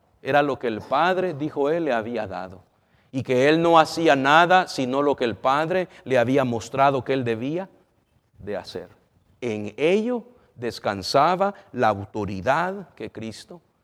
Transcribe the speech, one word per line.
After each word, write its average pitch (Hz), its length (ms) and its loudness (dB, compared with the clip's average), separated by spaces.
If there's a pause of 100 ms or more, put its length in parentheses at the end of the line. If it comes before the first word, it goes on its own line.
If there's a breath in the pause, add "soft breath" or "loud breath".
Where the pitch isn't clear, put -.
(200)
era 143 220 2
lo 139 160 -2
que - 80 -6
el 107 140 -4
Padre, 175 540 0
dijo 143 360 -4
él, 170 160 -2
le 135 60 -2
había 113 340 -4
dado. 92 360 -12 (500)
Y 131 100 -6
que 127 260 2
él 160 140 4
no 170 160 6
hacía 156 380 4
nada 165 520 4
sino 135 340 -2
lo 143 140 0
que 127 80 -2
el 107 120 -2
Padre 160 520 -2 (160 soft breath)
le 127 140 0
había 131 260 2
mostrado 135 600 0
que 135 80 -4
él 135 120 -2
debía 135 440 -4 (720)
de 101 180 -10
hacer. 90 320 -12 (520)
En 107 360 -6
ello 214 480 -2 (320)
descansaba 139 960 0 (180 soft breath)
la 123 160 0
autoridad 110 1080 -4
que - 160 -14
Cristo 110 520 -16 (220)